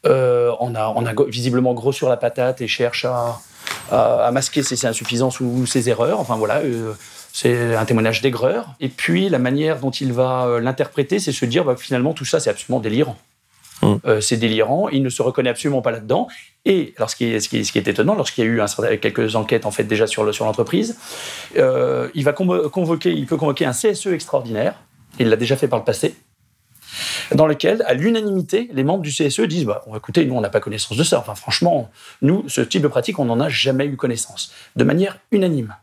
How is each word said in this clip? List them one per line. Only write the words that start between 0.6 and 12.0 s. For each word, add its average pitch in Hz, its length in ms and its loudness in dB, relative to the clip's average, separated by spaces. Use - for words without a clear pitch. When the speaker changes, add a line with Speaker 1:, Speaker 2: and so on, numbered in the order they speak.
Speaker 1:
en 120 140 -4
a, 110 140 -2
en 117 180 0
a 113 80 -4
go-, 139 120 2
visiblement 123 460 0
gros 120 200 0
sur 135 180 0
la 120 80 2
patate 127 420 -2
et 117 80 -4
cherche - 380 -2
à, 120 320 -4
à, 113 360 4
à 120 60 4
masquer 135 300 0
ses, 131 140 -2
ses 127 100 -2
insuffisances 120 540 -2
ou, 127 60 -2
ou 123 180 0
ses 120 240 0
erreurs. 123 320 2
Enfin 120 160 -2
voilà, 107 220 0
euh, 117 340 -2
c'est 120 420 2
un 110 120 2
témoignage 113 340 2
d'aigreur. 135 600 0
Et 135 100 -4
puis 185 400 0
la 147 80 2
manière 139 420 0
dont 135 100 -2
il 131 220 -4
va, 127 320 2
euh, 120 160 2
l'interpréter, 135 580 0
c'est 185 140 -2
se 131 140 -2
dire, 139 180 2
bah, 127 120 2
finalement 127 360 -2